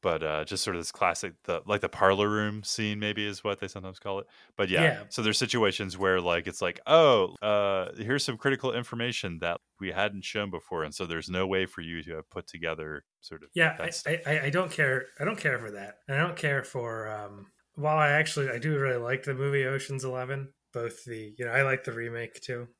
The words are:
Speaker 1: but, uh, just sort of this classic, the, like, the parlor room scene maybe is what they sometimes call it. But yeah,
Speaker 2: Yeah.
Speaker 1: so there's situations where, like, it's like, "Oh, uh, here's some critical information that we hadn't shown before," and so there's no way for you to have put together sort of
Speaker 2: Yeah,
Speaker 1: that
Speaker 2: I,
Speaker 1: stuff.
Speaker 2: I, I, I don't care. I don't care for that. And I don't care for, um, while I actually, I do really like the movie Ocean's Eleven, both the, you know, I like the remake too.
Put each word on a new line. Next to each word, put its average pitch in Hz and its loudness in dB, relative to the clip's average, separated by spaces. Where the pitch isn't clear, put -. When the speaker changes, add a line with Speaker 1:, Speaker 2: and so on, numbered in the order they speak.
Speaker 1:
but, 82 2
uh, 76 -2
just - -4
sort 98 -2
of 85 -4
this 82 -6
classic, 90 0
the, 87 -2
like, 104 0
the - 0
parlor 98 6
room 107 -2
scene 104 -2
maybe 104 -2
is 101 -6
what 101 -2
they 101 -6
sometimes 95 -12
call 98 -6
it. 101 -12
But 98 2
yeah, 92 6
Speaker 2:
Yeah. 156 4
Speaker 1:
so - -4
there's 107 4
situations 101 2
where, 92 4
like, 87 2
it's 90 -6
like, 90 -2
"Oh, 135 8
uh, 101 2
here's 127 0
some 120 -4
critical 131 0
information 117 -4
that 85 -2
we 95 -4
hadn't 98 0
shown 104 -4
before," 82 -4
and 76 -6
so 92 -6
there's 82 -4
no 92 0
way 95 2
for - -10
you 82 -8
to 82 -10
have 78 -12
put - -10
together 78 -6
sort 78 -16
of 73 -20
Speaker 2:
Yeah, 165 4
Speaker 1:
that - -4
Speaker 2:
I, - -2
Speaker 1:
stuff. 165 -4
Speaker 2:
I, 143 0
I, 139 -2
I 143 0
don't 175 0
care. 131 0
I 143 -2
don't 208 -4
care 135 0
for 110 -8
that. 104 -12
And 139 -2
I 147 4
don't 170 -6
care 139 0
for, 113 -6
um, 101 -10
while 151 2
I 151 6
actually, 147 2
I 120 -2
do 151 0
really 135 2
like 127 -2
the 143 -2
movie 139 2
Ocean's 135 -4
Eleven, 135 -6
both 117 -6
the, 110 -10
you 123 -4
know, 117 -4
I 135 4
like 131 0
the 123 -6
remake 117 -8
too. 120 -8